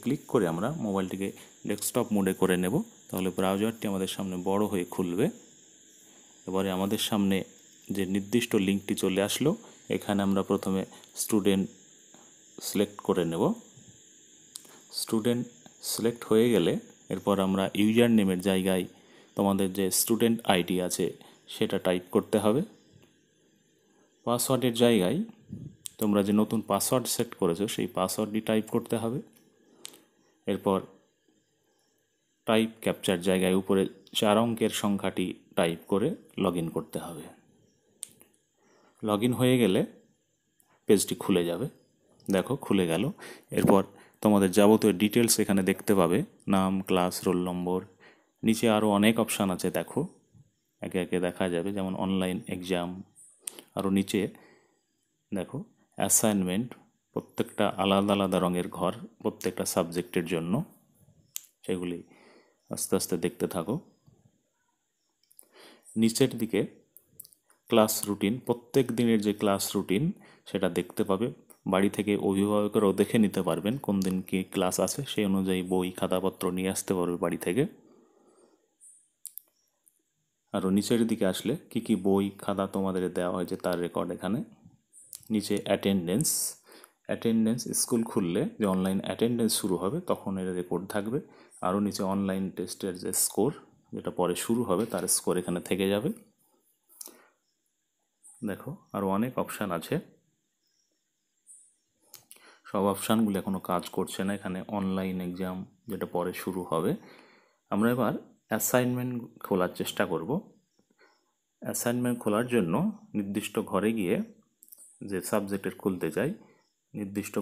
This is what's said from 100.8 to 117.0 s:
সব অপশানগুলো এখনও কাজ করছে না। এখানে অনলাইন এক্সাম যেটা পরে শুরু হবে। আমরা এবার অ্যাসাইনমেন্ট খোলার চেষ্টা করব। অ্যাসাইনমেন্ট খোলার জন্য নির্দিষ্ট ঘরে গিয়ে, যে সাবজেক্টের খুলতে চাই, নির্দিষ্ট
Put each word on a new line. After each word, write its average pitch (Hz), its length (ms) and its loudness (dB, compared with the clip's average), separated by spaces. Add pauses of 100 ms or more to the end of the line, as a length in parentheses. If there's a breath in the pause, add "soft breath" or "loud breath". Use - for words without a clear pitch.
সব 98 140 -2 (100)
অপশানগুলো 110 480 0
এখনও 95 180 -4 (100)
কাজ 87 140 -2 (120)
করছে - 300 -4
না। 101 120 -2
এখানে 92 200 -8 (200)
অনলাইন 95 380 -2 (100)
এক্সাম 92 300 -6 (340)
যেটা 90 240 -6
পরে 90 180 -2 (100)
শুরু 92 180 -6 (100)
হবে। 85 220 0 (840 loud breath)
আমরা 107 200 4
এবার 123 200 0 (360)
অ্যাসাইনমেন্ট 123 640 0 (320)
খোলার 90 340 0
চেষ্টা - 320 -2
করব। 80 180 -4 (1300 soft breath)
অ্যাসাইনমেন্ট 123 580 -2
খোলার 113 320 0
জন্য 90 200 2 (420)
নির্দিষ্ট 101 380 -4 (180)
ঘরে 98 280 2
গিয়ে, 90 160 0 (920)
যে 98 80 -4 (120)
সাবজেক্টের 98 520 -2
খুলতে 87 340 -2
চাই, 120 140 0 (680 soft breath)
নির্দিষ্ট 101 440 -6